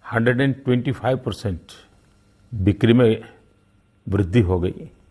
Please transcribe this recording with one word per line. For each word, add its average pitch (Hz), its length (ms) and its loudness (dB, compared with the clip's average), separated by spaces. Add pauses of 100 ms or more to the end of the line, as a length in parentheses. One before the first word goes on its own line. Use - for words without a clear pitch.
(140)
हंड्रेड 120 280 2
एंड 135 220 2
ट्वेंटी 123 280 0
फाइव 127 260 -2
परसेंट 98 440 -6 (920)
बिक्री 101 400 2
में 117 360 2 (800)
वृद्धि 98 320 2
हो 90 180 0
गई। 90 300 -6 (220)